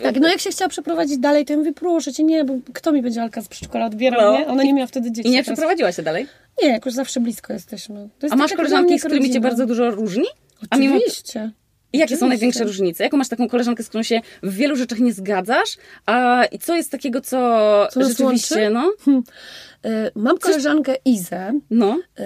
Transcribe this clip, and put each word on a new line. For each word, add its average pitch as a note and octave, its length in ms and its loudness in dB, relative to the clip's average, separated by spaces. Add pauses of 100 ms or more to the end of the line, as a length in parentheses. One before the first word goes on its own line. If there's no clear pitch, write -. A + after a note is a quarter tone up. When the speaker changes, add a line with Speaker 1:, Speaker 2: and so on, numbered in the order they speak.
Speaker 1:
Tak, C4 160 0
no D#4 100 6
jak F#4 100 2
się G4+ 100 -6
chciała F#4+ 200 -2
przeprowadzić D#4+ 480 -4
dalej, C#4+ 280 2
to D4 80 -4
ja D4 60 0
mówię: D#4 140 -2
„Proszę E4 400 -2
cię, D4+ 100 -2
nie, D#4 220 2
bo C4+ 80 -4 (200)
kto - 180 -2
mi C#4+ 100 2
będzie A#3 200 -4
Alka A3+ 200 -8
z - 60 -12
przedszkola - 380 -8
odbierał”, A#3 360 0
Speaker 2:
No. G#3+ 180 6
Speaker 1:
nie? D4+ 80 -2
Ona C4+ 160 2
nie C#4 100 4
miała C4 140 2
wtedy A#3+ 240 -4
dzieci A3+ 160 -4
Speaker 2:
I B3 40 6
nie C4 120 4
Speaker 1:
teraz. - 20 -12 (120)
Speaker 2:
przeprowadziła D#4 340 0
się F3 120 -6
dalej? E3 240 -4 (360)
Speaker 1:
Nie, D4 60 6
jakoś A#3 240 -2
zawsze C4 260 -4
blisko A3+ 340 -4
jesteśmy. G#3 560 -14 (100)
To C#4 60 -4
jest D4 80 -2
Speaker 2:
A - 40 4
masz D4+ 140 2
Speaker 1:
taka F4 100 -2
dla D#4+ 80 0
Speaker 2:
koleżanki, F4+ 240 4
Speaker 1:
mnie - 60 2
Speaker 2:
z - 40 -8
którymi D4 220 0
cię - 40 2
Speaker 1:
rodzina. B3 200 2
Speaker 2:
bardzo A#3+ 160 0
dużo A#3+ 260 0
różni? G#3+ 340 -2 (440)
A A#3+ 80 2
mimo C#4 180 4
to G4+ 60 4
Speaker 1:
Oczywiście. A3 500 -6 (420)
Speaker 2:
I C4 40 0
jakie D4+ 200 2
są E4+ 80 0
Speaker 1:
Oczywiście. - 20 4
Speaker 2:
największe A#3+ 360 0
różnice? F#3+ 400 -2
Jaką D4 140 0
masz C4 120 -2
taką A#3+ 200 -4
koleżankę, A#3+ 340 -2
z - 60 -16
którą A3 140 -4
się A3+ 180 -2 (220)
w F#3+ 120 -6
wielu C#4 200 0
rzeczach A#3+ 240 -4
nie A#3+ 140 2
zgadzasz? G3+ 640 -2 (280)
A B3 460 2
i G#3+ 80 -12
co E4+ 160 -2
jest E4 160 -4
takiego, C4 300 -4
co - 160 -4 (540)
Speaker 1:
Co B3+ 80 -2
nas C4+ 100 4
Speaker 2:
rzeczywiście, B3 460 0
Speaker 1:
łączy? G#3+ 180 2
Speaker 2:
no? C#4+ 180 0 (140)
Speaker 1:
Hmm. C4 180 4 (640)
Y, A3 300 -2
mam B3+ 240 2
Speaker 2:
Coś F#4 120 2
Speaker 1:
koleżankę D4 440 0 (100)
Izę, G3+ 540 -2 (100)
Speaker 2:
No. A#3 300 2 (260)